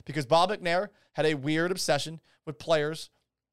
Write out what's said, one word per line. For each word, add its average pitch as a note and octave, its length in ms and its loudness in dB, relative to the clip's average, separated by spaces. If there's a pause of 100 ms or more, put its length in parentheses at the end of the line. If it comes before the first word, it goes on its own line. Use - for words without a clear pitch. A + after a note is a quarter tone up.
because C#3+ 220 -4
Bob E3+ 240 4
McNair F3+ 380 -2 (240)
had D3+ 120 0
a D#3 80 4
weird D#3 380 -2
obsession D#3+ 480 -2 (260)
with D3+ 140 -12
players D#3 500 0 (440)